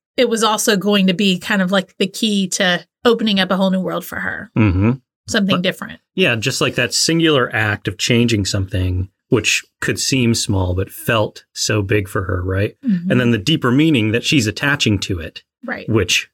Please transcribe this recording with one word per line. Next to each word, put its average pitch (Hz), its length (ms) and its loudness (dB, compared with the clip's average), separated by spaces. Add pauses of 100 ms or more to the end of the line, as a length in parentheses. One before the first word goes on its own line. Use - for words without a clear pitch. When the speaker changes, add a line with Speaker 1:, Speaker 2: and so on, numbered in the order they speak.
(160)
Speaker 1:
it 247 120 2
was 220 140 0
also 214 340 2
going 196 300 2
to 185 80 2
be 185 240 2
kind 196 240 -2
of, 180 80 0
like, 190 280 -2
the 202 100 0
key 196 400 -2
to 180 360 0 (200)
opening 226 340 2
up 185 120 0
a 190 60 0
whole 190 140 2
new 185 100 0
world 170 240 -6
for - 160 -12
her. 190 380 -8
Speaker 2:
Mm-hmm. 101 340 4 (360)
Speaker 1:
Something 202 280 2
Speaker 2:
But, 131 60 -2
Speaker 1:
different. - 380 -6 (140)
Speaker 2:
yeah, 175 200 2
just, 117 260 -2
like, 135 140 0
that 123 180 -2
singular 165 640 2
act 107 340 -2
of 95 80 -8
changing 117 480 2
something, 92 640 -2 (200)
which - 360 0 (160)
could 127 180 -4
seem 120 360 0
small, 92 400 -2
but 90 160 -4
felt - 540 -2 (100)
so - 260 -2
big 101 280 0
for 98 160 -4
her, 92 180 -4
right? 95 420 -2
Speaker 1:
Mm-hmm. 185 260 0
Speaker 2:
And 127 100 4
then 120 100 2
the 113 80 2
deeper 131 320 0
meaning 131 420 2
that 113 120 -2
she's 131 220 2
attaching 120 540 0
to 92 200 -6
it, - 220 -14 (220)
Speaker 1:
Right. 202 240 -10
Speaker 2:
which 104 460 0